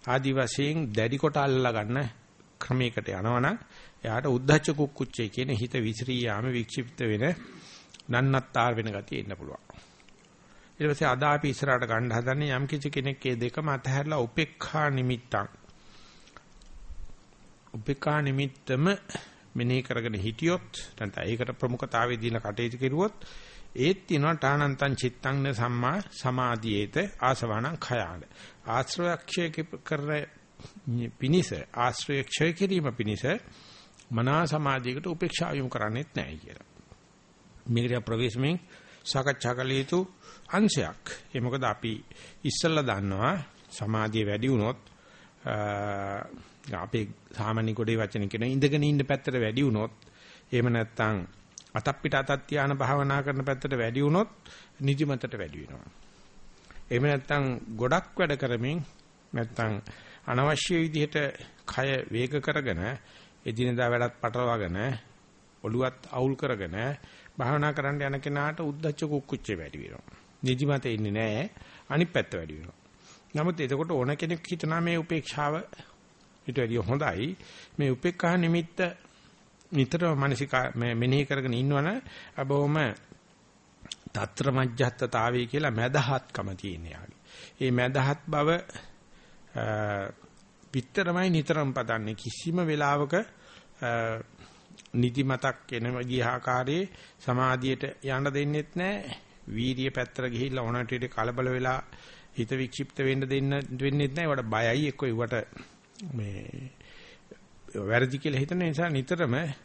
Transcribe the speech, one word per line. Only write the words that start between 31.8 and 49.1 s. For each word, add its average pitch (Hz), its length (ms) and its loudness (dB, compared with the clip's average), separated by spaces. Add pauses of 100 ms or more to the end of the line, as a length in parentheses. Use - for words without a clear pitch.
ක්ෂය 165 300 0
කිරීම 185 380 0
පිනිස 107 320 -2 (840)
මනා 127 380 2
සමාධියකට 135 600 0
උපේක්ෂා 170 460 -2
යොමු 131 160 -2
කරන්නේත් 113 420 -2
නැහැ - 260 -6
කියලා. - 300 -18 (960)
මේකට 120 400 2
ප්‍රවේශමෙන් 123 540 0 (420)
සාකච්ඡා 135 540 0
කළ 131 160 -2
යුතු 135 280 2 (480)
අංශයක්. 170 560 2 (240)
ඒ 127 140 -4
මොකද 127 220 -2
අපි 113 280 0 (500)
ඉස්සල්ලා 156 420 2
දන්නවා 101 520 2 (320)
සමාධිය 110 580 0
වැඩි 107 240 0
වුණොත්, 120 300 2 (640)
අ, 110 140 -2 (1200)
අපේ 104 300 -2 (240)
සාමාන්‍ය 110 440 0
කොටේ 113 240 0
වචන 104 320 -2
කියන 110 140 -2
ඉඳගෙන 139 400 2
ඉන්න 147 220 4
පැත්තට 135 300 0